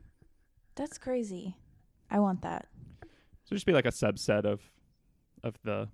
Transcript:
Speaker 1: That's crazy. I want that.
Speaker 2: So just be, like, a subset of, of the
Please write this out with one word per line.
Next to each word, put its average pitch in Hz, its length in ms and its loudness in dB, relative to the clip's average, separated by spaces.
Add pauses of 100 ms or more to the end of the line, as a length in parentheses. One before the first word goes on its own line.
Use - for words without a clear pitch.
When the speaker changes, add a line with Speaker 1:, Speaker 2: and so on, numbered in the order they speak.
(760)
Speaker 1:
That's 294 220 -8
crazy. 202 580 -4 (540)
I 202 100 4
want 190 220 2
that. - 240 -6 (760)
Speaker 2:
So 202 120 -6
just 190 100 -6
be, 190 60 6
like, 131 140 6
a 117 40 2
subset 104 540 2
of, 104 160 0 (840)
of 117 220 -6
the 104 300 -2